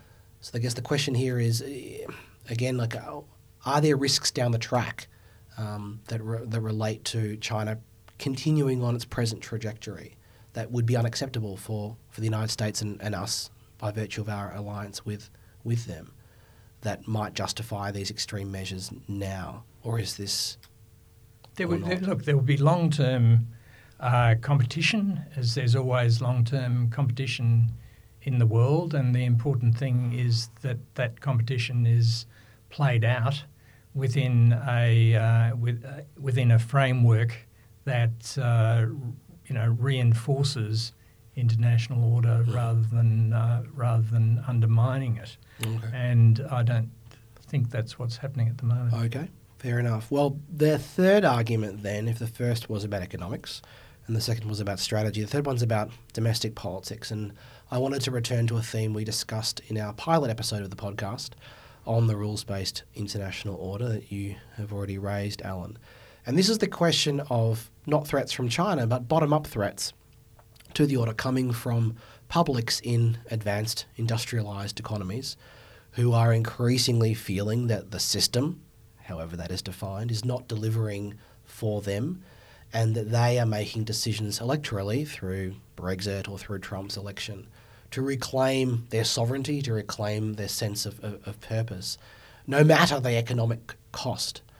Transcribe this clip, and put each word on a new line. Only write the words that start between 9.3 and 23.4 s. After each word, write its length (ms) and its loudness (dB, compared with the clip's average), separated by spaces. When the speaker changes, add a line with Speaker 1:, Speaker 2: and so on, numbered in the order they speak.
Speaker 1:
trajectory 720 -10
that 180 -8
would 160 0
be 100 4
unacceptable 580 -2
for, 420 -8
for 120 -10
the 40 -2
United 240 0
States 320 -2
and, 200 -6
and 120 -4
us 380 -6
by 140 -4
virtue 300 -6
of 80 -6
our 260 -8
alliance 500 -10
with, 240 -8
with 220 -2
them 280 -14
that 260 -6
might 280 -4
justify 560 -6
these 180 -6
extreme 420 -8
measures 400 -8
now? 560 -8
Or 160 -2
is 180 -6
this 400 -6
Speaker 2:
There 120 -4
Speaker 1:
or 40 0
Speaker 2:
would, 140 -2
there, 140 -2
Speaker 1:
not? 100 -2
Speaker 2:
look, 160 -2
there 100 4
will 80 4
be 140 4
long-term, 880 4